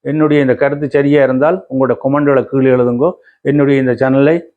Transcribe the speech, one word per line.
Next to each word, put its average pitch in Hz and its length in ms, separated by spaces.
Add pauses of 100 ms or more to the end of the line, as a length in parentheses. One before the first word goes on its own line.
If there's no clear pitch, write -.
என்னுடைய 147 420
இந்த 127 120
கருத்து 143 360
சரியா 143 320
இருந்தால் 143 480
உங்களோட 131 340
கமெண்ட்களை 139 400
கீழே 131 260
எழுதுங்கோ. 127 420 (280)
என்னுடைய 139 400
இந்த 127 120
சேனலை 135 480 (160)